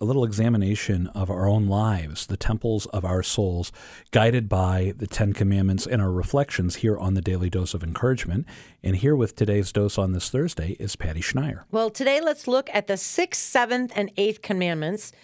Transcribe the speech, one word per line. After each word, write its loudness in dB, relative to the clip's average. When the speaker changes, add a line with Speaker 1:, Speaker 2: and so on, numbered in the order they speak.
Speaker 1:
a 0
little 2
examination 2
of -2
our 0
own 4
lives, 0
the -4
temples 0
of -4
our 0
souls, -2
guided 4
by 2
the -8
Ten 0
Commandments 2
and 0
our 0
reflections 0
here 0
on 0
the 2
Daily 0
Dose -2
of -6
Encouragement. -2
And 2
here 2
with 0
today's 0
dose 0
on 2
this -2
Thursday -2
is -6
Patty -4
Schneier. -4
Speaker 2:
Well, 0
today 2
let's -2
look 0
at 0
the 0
sixth, -2
seventh, 0
and -2
eighth 0
commandments -2